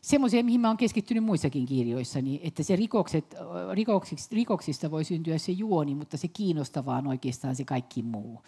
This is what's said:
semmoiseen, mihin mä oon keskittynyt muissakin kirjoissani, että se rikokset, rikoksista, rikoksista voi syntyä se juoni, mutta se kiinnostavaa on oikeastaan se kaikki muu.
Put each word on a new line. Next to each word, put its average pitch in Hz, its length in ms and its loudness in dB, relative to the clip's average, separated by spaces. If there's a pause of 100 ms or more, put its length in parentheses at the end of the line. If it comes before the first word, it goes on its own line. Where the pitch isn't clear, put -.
semmoiseen, 247 420 4
mihin 240 160 4
mä 226 60 4
oon 220 100 4
keskittynyt 226 460 2
muissakin 143 420 2
kirjoissani, 127 800 0
että 156 200 -4
se 190 120 4
rikokset, 196 600 0 (380)
rikoksista, 202 640 0
rikoksista 175 560 0
voi 156 120 -2
syntyä 160 340 -2
se 180 140 -2
juoni, 180 440 0
mutta 147 220 -8
se 165 100 -4
kiinnostavaa 147 680 -2
on 135 100 -2
oikeastaan 131 480 -4
se 131 100 -4
kaikki 123 380 -4
muu. 113 440 -8